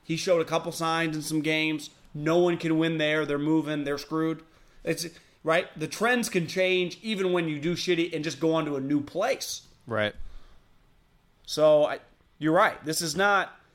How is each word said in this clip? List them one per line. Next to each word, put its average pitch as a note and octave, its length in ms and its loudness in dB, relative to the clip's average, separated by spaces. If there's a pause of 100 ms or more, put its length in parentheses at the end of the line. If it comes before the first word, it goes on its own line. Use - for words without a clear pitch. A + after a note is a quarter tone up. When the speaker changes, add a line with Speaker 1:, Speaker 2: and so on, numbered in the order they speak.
Speaker 1:
He E3 120 -4
showed E3+ 240 2
a D#3+ 60 0
couple E3 260 -2
signs E3 460 -2
in D#3 60 -8
some D#3 180 -2
games. D#3 480 -2 (240)
No D#3 240 0
one F3 200 4
can D#3+ 200 0
win E3 220 0
there. D3+ 260 2
They're C#3+ 140 -2
moving. D3+ 440 0
They're C#3+ 140 -2
screwed. D#3+ 460 -4 (420)
It's, D#3+ 220 -4 (360)
right? E3+ 240 2 (100)
The D#3 100 -6
trends A#3 420 0
can E3+ 180 0
change F#3 540 0
even G3 320 -2
when E3+ 160 0
you D3+ 100 -4
do E3 160 0
shitty E3+ 400 0
and D#3 80 -4
just D#3+ 160 -6
go D#3+ 140 2
on D#3+ 120 2
to C#3+ 120 -4
a - 20 -4
new C#3+ 220 0
place. - 640 -4 (220)
Speaker 2:
Right. G#2+ 280 -2 (1300)
Speaker 1:
So, D3+ 400 6
I, C3+ 140 -2 (400)
you're D#3 140 2
right. F#3 320 2
This D#3 160 -4
is D#3 140 -4
not, G3 380 2 (220)